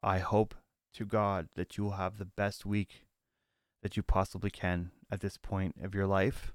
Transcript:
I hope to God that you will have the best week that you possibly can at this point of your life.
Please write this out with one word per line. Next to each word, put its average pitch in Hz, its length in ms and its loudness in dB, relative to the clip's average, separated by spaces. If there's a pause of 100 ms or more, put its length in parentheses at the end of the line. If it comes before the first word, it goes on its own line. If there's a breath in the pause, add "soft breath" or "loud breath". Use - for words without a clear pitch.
I 92 160 4
hope 107 340 2 (400)
to 110 120 -8
God 101 500 2
that - 220 -6
you 104 80 -2
will 101 60 -2
have 95 260 -4
the 104 80 -8
best 101 400 -4
week 101 400 -2 (760)
that 101 160 -4
you 104 60 -2
possibly 95 460 2
can 90 420 0 (200)
at 87 100 -4
this 98 160 -6
point 95 440 -2
of 98 140 -6
your 98 120 2
life. 98 480 2